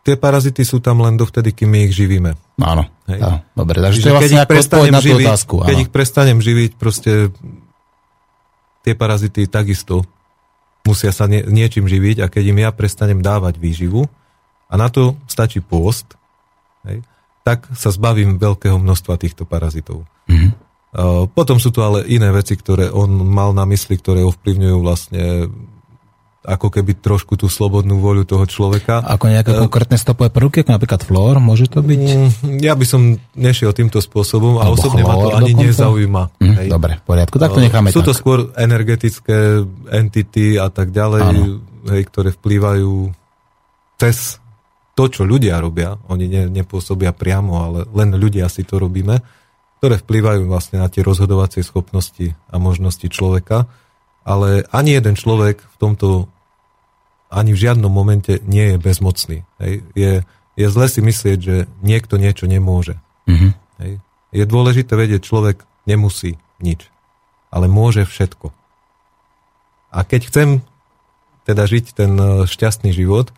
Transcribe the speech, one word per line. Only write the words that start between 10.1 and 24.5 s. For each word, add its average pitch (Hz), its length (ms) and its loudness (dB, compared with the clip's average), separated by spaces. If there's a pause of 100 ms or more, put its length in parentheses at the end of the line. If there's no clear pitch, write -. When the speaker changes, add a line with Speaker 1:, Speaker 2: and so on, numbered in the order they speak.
Speaker 1:
musia 104 280 0
sa 104 160 -2
nie-, 104 180 0
niečím 110 420 0
živiť 95 320 2
a 98 80 -2
keď 98 180 -2
im 101 140 2
ja 110 140 0
prestanem 104 480 -2
dávať 95 360 -2
výživu, 87 500 -4 (600)
a - 80 -14
na 107 140 2
to 127 260 0 (120)
stačí 113 340 -4
pôst, 87 580 -4 (640)
hej, 101 240 -12 (360)
tak 120 280 -2
sa 120 200 -4
zbavím 101 480 0
veľkého 101 360 0
množstva 92 420 0
týchto 85 280 -6
parazitov. 82 580 -8 (220)
Speaker 2:
Mhm. 85 240 4
Speaker 1:
E, 110 40 2 (760)
potom 135 300 2
sú 120 120 2
tu 117 80 -2
ale 104 260 0
iné 110 280 2
veci, 98 220 0
ktoré 92 340 -2
on 101 240 0
mal 98 400 0
na 98 120 0
mysli, 98 300 -2
ktoré 92 300 0
ovplyvňujú 92 560 0